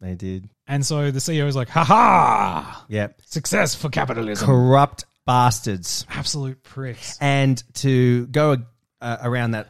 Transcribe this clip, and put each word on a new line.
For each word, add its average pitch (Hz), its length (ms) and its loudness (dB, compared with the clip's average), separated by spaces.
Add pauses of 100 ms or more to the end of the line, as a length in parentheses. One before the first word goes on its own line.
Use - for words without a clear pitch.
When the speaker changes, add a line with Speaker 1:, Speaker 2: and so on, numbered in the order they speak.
Speaker 1:
They 92 140 -8
did. 92 340 -10 (180)
Speaker 2:
And 139 180 -2
so 147 260 -2
the 131 100 -4
C 160 160 -4
E 151 40 0
O 143 60 0
is 139 80 -2
like, 123 140 -4
"Ha 165 160 2
ha! 127 1040 4
Speaker 1:
Yep. 104 360 -6
Speaker 2:
Success 175 500 -2
for - 120 -8
capitalism." 117 580 -4
Speaker 1:
Corrupt 131 600 4 (200)
bastards. 120 840 0
Speaker 2:
Absolute 139 540 -8
pricks. - 580 -14
Speaker 1:
And 139 400 2 (140)
to 127 520 2
go, 147 300 0 (440)
uh, 120 200 -6
around 120 300 -2
that 107 180 -6